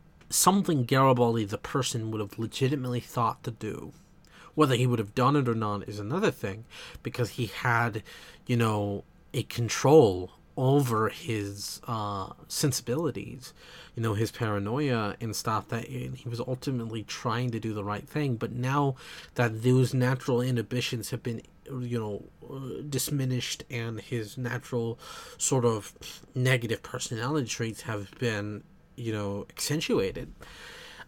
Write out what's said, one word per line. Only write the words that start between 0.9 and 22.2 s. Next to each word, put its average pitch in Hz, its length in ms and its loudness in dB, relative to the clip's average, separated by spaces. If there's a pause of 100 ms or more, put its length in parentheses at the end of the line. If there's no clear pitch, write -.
the 101 120 -4
person, 117 540 -2
would 107 100 -2
have 98 160 -8
legitimately 127 640 -2
thought - 440 -2
to 120 80 -6
do. - 420 -8 (640)
Whether 139 200 6
he 123 120 4
would 120 120 4
have 104 160 -4
done 143 220 6
it 135 100 2
or 117 80 2
not 104 320 -2
is 104 120 -8
another 156 320 0
thing, 107 340 -6 (360)
because 123 300 -2
he 123 140 -4
had, 117 580 0 (420)
you 123 120 2
know, 104 480 2 (280)
a 113 100 0
control 113 880 6 (260)
over 127 500 4
his, 101 800 -6
uh, 104 460 -4 (160)
sensibilities, - 1040 -4 (420)
you 117 80 -2
know, 110 120 2
his 107 160 0
paranoia 110 880 0
and 113 120 -4
stuff, 110 360 -2
that, 117 180 -4
and 127 300 -8
he - 100 -14
was 117 140 -4
ultimately 120 600 -4
trying 120 480 -2
to 113 80 -2
do 107 140 -2
the 101 120 -4
right 104 240 -4
thing. 143 260 0
But 110 160 -4
now 135 440 2 (400)
that 113 280 2
those 127 300 6
natural 127 480 2
inhibitions 123 680 -2
have 113 120 -4
been, 113 180 -4 (380)
you 120 200 -2
know, 104 240 -4 (300)